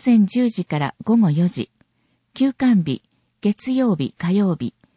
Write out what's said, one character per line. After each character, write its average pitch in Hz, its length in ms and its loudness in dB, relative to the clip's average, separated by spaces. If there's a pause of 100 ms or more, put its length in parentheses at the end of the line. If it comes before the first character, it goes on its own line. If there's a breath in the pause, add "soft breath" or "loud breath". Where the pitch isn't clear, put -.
前 233 200 6
十 240 240 0
時 185 160 -6
か 151 140 -4
ら 143 240 -4
午 226 140 2
後 190 140 4
四 170 160 0
時。 - 240 -6 (640)
休 269 200 0
館 233 300 2
日、 143 180 -6 (400)
月 208 300 -4
曜 254 240 0
日、 139 220 -6
火 170 140 -4
曜 190 240 0
日。 - 200 -8 (200)